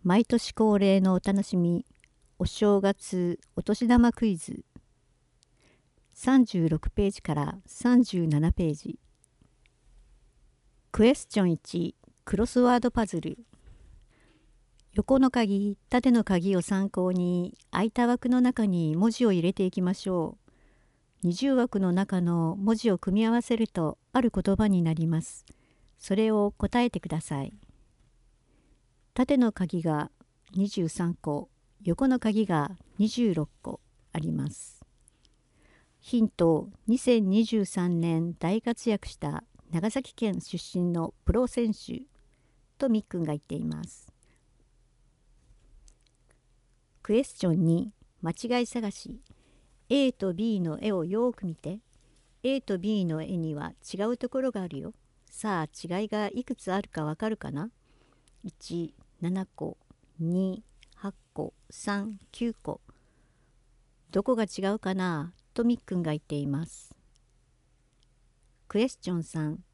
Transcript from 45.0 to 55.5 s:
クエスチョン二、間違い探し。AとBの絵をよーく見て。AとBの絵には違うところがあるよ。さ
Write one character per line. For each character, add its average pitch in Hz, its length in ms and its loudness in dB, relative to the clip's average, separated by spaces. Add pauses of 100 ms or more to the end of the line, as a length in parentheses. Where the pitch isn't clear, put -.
ク - 100 -2
エ 247 120 4
ス - 100 -16
チ - 140 -2
ョ - 20 4
ン 160 140 2
二、 170 280 2 (300)
間 170 80 -4 (300)
違 - 20 0
い 233 40 -2
探 220 260 -6
し。 - 280 -16 (680)
A 269 240 2
と 190 200 -4
B 208 280 -2
の 160 200 -4
絵 214 120 -2
を 180 120 -2
よ 220 280 -2
ー - 40 -10
く 196 100 -10
見 160 100 -6
て。 190 240 -12 (640)
A 262 160 0
と 196 180 -4
B 202 260 0
の 160 180 -2
絵 180 140 -6
に 160 200 -4
は 143 180 -10 (180)
違 196 120 -4
う 240 120 -2
と 247 120 -8
こ 262 120 -4
ろ 262 120 -2
が 196 100 -6
あ 180 60 -8
る 143 100 -12
よ。 185 160 -12 (340)
さ 190 340 -4